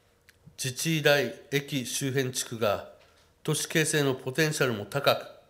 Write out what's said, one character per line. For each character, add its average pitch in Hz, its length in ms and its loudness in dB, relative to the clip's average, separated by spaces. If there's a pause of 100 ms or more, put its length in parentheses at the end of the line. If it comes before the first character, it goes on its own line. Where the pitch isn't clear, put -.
(600)
自 127 160 -4
治 160 220 0
医 - 20 -2
大 143 320 4 (180)
駅 143 340 -2
周 139 260 -2
辺 127 200 0
地 - 120 -4
区 113 160 -8
が 104 320 0 (520)
都 156 120 0
市 - 120 -4
形 156 180 2
成 151 180 2
の 139 100 2
ポ 131 180 -8
テ 156 160 2
ン 151 60 -2
シ 151 80 0
ャ 139 60 2
ル 123 60 0
も 101 120 -4
高 - 300 2
く、 - 100 -6 (240)